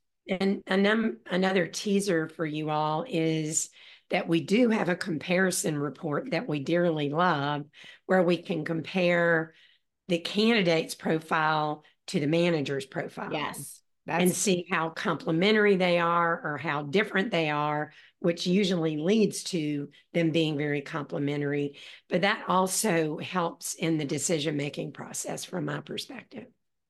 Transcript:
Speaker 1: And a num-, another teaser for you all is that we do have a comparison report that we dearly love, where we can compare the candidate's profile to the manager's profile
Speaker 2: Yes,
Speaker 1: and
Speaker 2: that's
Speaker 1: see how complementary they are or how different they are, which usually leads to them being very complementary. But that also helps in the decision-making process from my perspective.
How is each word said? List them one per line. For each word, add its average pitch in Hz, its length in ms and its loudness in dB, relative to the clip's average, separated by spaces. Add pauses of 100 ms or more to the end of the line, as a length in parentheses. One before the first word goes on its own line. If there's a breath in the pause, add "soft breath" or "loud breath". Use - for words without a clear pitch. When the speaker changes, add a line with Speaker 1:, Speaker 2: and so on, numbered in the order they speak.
(280)
Speaker 1:
And 196 400 0
a 190 100 2
num-, 220 420 4 (100)
another 185 380 2
teaser 196 640 0
for 165 160 -8
you 151 240 -4
all 156 380 0
is 160 640 0 (400 loud breath)
that - 180 -2
we 165 140 2
do 220 280 4
have 196 200 2
a 180 60 2
comparison 180 800 0
report 143 540 -4
that 160 160 -2
we 151 120 -2
dearly 156 500 2
love, 147 560 0 (400 loud breath)
where 185 160 4
we 175 160 4
can 165 280 -4
compare 170 880 0 (560 soft breath)
the 170 100 0
candidate's 190 760 2
profile 156 880 0 (240 soft breath)
to - 120 -2
the 143 80 0
manager's 151 580 0
profile - 460 -8
Speaker 2:
Yes, 143 500 -8 (240)
Speaker 1:
and 180 240 2
Speaker 2:
that's 165 80 0
Speaker 1:
see 180 320 0
how 165 200 0
complementary 190 880 2
they 175 200 4
are 170 460 2
or 151 140 -4
how 147 260 -4
different 196 480 0
they 160 180 0
are, 151 440 -2 (260 loud breath)
which 170 260 0
usually 180 520 2
leads 185 480 2
to 147 440 -4 (240 soft breath)
them 165 180 2
being 156 260 2
very 147 240 -2
complementary. 143 960 -4 (320 loud breath)
But 175 120 0
that 208 280 0
also 180 680 0
helps 170 560 -4
in 165 220 0
the 151 80 -2
decision-making 147 840 -2
process - 540 -10
from 170 200 -6
my 147 140 -6
perspective. - 680 -14 (420)